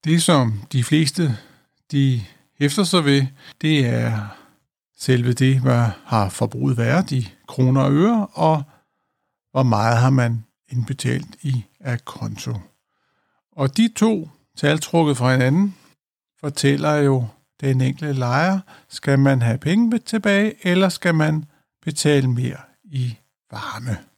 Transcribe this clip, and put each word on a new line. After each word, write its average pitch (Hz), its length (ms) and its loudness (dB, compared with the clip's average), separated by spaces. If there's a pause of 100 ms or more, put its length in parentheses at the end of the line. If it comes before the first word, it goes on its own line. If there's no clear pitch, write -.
Det, 165 180 2
som 120 400 2 (100)
de 127 120 0
fleste, 151 520 0 (560)
de 135 300 0 (360)
hæfter 143 260 0
sig 170 200 0
ved, 139 220 2 (340)
det 151 260 2
er 117 400 -2 (720)
selve 123 340 0
det, 131 280 2
hvad 123 260 2 (180)
har 104 240 0
forbruget 120 480 -4
været 127 360 0
i 123 220 -4 (140)
kroner 131 320 0
og 139 120 0
øre, 202 340 2
og 160 360 0 (880)
hvor 131 120 0
meget 113 360 2
har 127 120 4
man 117 340 0 (240)
indbetalt 127 760 -6
i 127 220 -4 (160)
a 123 240 -6
konto. 107 500 -10 (1000)
Og 135 200 -2
de 226 200 4
to 208 340 0 (260)
tal 156 220 2
trukket 156 380 2
fra 123 160 2
hinanden 147 420 2 (680)
fortæller 143 540 0
jo 139 320 2 (340)
den 135 200 0
enkelte 135 320 -2
lejer, 139 480 0 (280)
skal 139 300 0
man 135 240 4
have 113 160 0
penge 220 400 0
tilbage, 208 680 -2
eller 185 220 2
skal 175 260 -2
man 156 300 0 (380)
betale 147 460 0
mere 123 300 -4 (260)
i 127 340 -6 (320)
varme? 113 460 -8 (220)